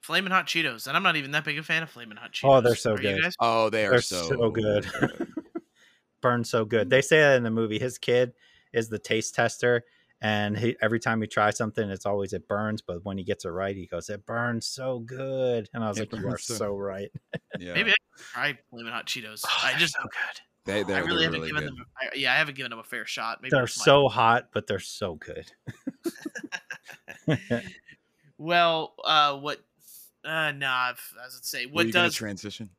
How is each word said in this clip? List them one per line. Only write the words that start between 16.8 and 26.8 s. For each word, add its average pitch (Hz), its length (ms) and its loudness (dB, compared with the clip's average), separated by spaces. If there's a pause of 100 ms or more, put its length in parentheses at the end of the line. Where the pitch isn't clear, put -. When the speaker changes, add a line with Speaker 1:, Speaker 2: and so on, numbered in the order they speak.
Speaker 2:
<laughs> - 80 -8 (200)
Speaker 3:
Yeah. 87 140 -10
Speaker 1:
Maybe 196 160 0
I 196 40 4 (220)
should - 160 -20
try 131 260 -4 (120)
Flamin' 117 220 -12
Hot 117 140 -8
Cheetos. 107 400 -8
Speaker 2:
Oh, - 160 0
Speaker 1:
I 127 100 2
Speaker 2:
they're 139 80 0
Speaker 1:
just, 165 140 2
Speaker 2:
so - 80 -4
good. - 380 -8 (240)
Speaker 3:
They, 202 160 0
Speaker 1:
I - 20 0
Speaker 3:
they're, 185 220 0
Speaker 1:
really 170 140 0
Speaker 3:
they're 160 80 4
Speaker 1:
haven't 160 140 -2
Speaker 3:
really 160 120 -6
Speaker 1:
given 151 120 -2
Speaker 3:
good. 135 140 -8
Speaker 1:
them, 123 80 -16 (140)
I, 131 160 -2
yeah, 131 160 2
I 131 40 6
haven't 147 200 0
given 131 140 -8
them 117 100 -12
a 110 40 -14
fair 117 220 -10
shot. - 360 -6
Maybe 127 80 -6
Speaker 2:
They're 135 140 4
Speaker 1:
it's - 140 -6
my - 60 -2
Speaker 2:
so 143 240 8
hot, 117 440 4
but - 140 -4
they're 98 140 -2
so 92 360 -8
good. - 360 -14 (1700)